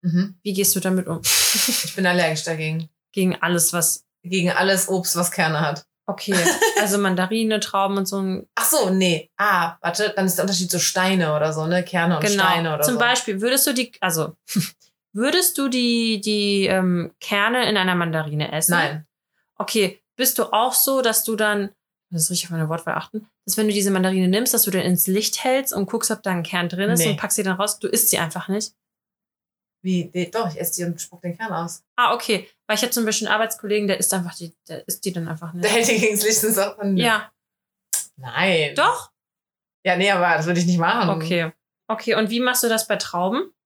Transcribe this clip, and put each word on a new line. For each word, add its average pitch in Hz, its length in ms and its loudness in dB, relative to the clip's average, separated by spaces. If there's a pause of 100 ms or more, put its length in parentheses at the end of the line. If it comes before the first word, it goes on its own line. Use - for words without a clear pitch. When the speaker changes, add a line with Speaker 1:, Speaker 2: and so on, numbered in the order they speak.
Speaker 1:
Mhm. 180 400 0
Speaker 2:
Wie 202 120 -4
gehst 196 220 2
du 190 40 -2
damit 185 260 0
um? 165 200 -6
<laughs> - 40 0 (540)
Speaker 1:
Ich - 120 -10
bin 190 100 0
allergisch 170 380 2
dagegen. 160 440 -4 (240)
Speaker 2:
Gegen 185 300 2
alles, 170 300 2
was - 340 -2 (160)
Speaker 1:
Gegen 180 280 0
alles 185 380 2
Obst, 180 280 0
was 175 160 0
Kerne 156 280 0
hat. 151 240 -2 (220)
Speaker 2:
Okay, - 280 -4 (240)
Speaker 1:
<laughs> 427 220 4
Speaker 2:
also 202 180 2
Mandarine, 202 640 0
Trauben 196 360 0
und 196 100 -2
so 196 140 -4
ein 190 340 -4
Speaker 1:
Ach - 100 -2
so, 247 260 2
nee. 180 460 2
Ah, 180 440 0
warte, 196 360 -2
dann 190 100 2
ist 180 100 0
der 180 80 2
Unterschied 185 260 -2
so 180 80 0
Steine 185 580 2
oder 156 160 0
so, 156 140 -2
ne? 175 180 2
Kerne 175 320 2
und 151 80 -2
Speaker 2:
Genau. 202 200 2
Speaker 1:
Steine 170 300 2
oder 147 80 0
Speaker 2:
Zum 247 120 2
Speaker 1:
so. 226 60 0
Speaker 2:
Beispiel, 240 400 0
würdest 254 260 2
du 294 80 0
die, 240 260 -2
also, 165 360 -2 (100)
<laughs> - 680 -6
würdest 302 460 2
du 277 100 0
die, 233 520 2
die, 202 460 2
ähm, 185 540 0
Kerne 220 480 0
in 214 80 0
einer 185 180 2
Mandarine 156 580 -2
essen? 156 200 0
Speaker 1:
Nein. 156 340 -2 (500)
Speaker 2:
Okay, 196 460 -2 (140)
bist 262 220 0
du - 140 -2
auch 240 220 2
so, 269 280 2
dass 220 220 2
du 226 120 -2
dann, 208 340 0 (400)
das 170 140 -2
ist - 60 -2
richtig 175 160 -4
auf 175 60 -10
meine 160 160 -2
Wortwahl 165 260 -4
achten, 214 340 -8 (160)
dass - 120 -4
wenn 214 120 2
du 214 60 0
diese 202 160 2
Mandarine 185 380 2
nimmst, 220 260 2
dass 226 80 2
du 202 80 0
dann 185 120 0
ins 180 240 2
Licht 202 380 -2
hältst 262 300 0
und 196 140 -2
guckst, - 220 -2
ob 208 120 -4
da 196 80 -4
ein 175 120 -2
Kern 175 260 -2
drin 190 220 -2
ist 170 100 4
Speaker 1:
Nee. 165 100 2
Speaker 2:
und 196 80 0
packst - 180 -2
sie 214 60 -2
dann 185 140 0
raus? 196 220 -2
Du - 100 -6
isst - 220 2
sie - 80 2
einfach 165 300 -4
nicht? 208 240 -4 (1120)
Speaker 1:
Wie? 180 300 0
Nee, 175 180 -2
doch, 226 220 -2
ich - 80 -10
esse - 160 -4
die 175 80 -4
und 170 160 -4
spuck - 220 -14
den 170 160 -6
Kern 220 160 -6
aus. 165 280 -6 (140)
Speaker 2:
Ah, 240 160 2
okay. 233 340 -2 (200)
Weil 214 100 0
ich 208 80 0
hab 240 80 -2
zum 233 140 0
Beispiel 214 220 -2
einen - 80 2
Arbeitskollegen, 214 520 -2
der 190 100 2
isst - 140 0
einfach 175 220 -2
die, 170 200 -14 (140)
der - 180 -14
isst - 200 -10
die 190 80 -4
dann 165 120 -4
einfach 165 280 -8
nicht. 180 100 -6
Speaker 1:
Der 208 80 4
hält 233 160 4
die 220 100 4
gegens 208 240 2
Licht 214 220 2
und 220 80 2
sagt 202 260 -2
dann, 196 200 0
Speaker 2:
Ja. 226 340 0 (840)
Speaker 1:
Nein. 147 580 0
Speaker 2:
Doch? 427 360 0 (720)
Speaker 1:
Ja, 185 140 2
nee, 196 140 2
aber 175 260 4
das 156 80 0
würde 175 160 2
ich 170 60 2
nicht 180 120 4
machen. 185 300 2
Speaker 2:
Okay. 165 440 -2 (360)
Okay, 220 260 -2
und 220 140 0
wie 233 120 -2
machst 247 220 0
du 240 60 2
das 220 180 0
bei 208 100 -2
Trauben? 202 580 -4 (120)